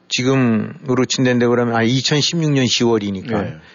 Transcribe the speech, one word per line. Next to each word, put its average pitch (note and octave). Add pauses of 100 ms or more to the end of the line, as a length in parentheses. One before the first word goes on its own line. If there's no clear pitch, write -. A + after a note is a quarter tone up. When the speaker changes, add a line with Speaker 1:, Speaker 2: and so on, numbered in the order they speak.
Speaker 1:
지금으로 B2
친댄데 B2
그러면, A#2+
아, A2+
이천십육 D3
년 C3+
시월이니까 G#2+
Speaker 2:
네. A2 (220)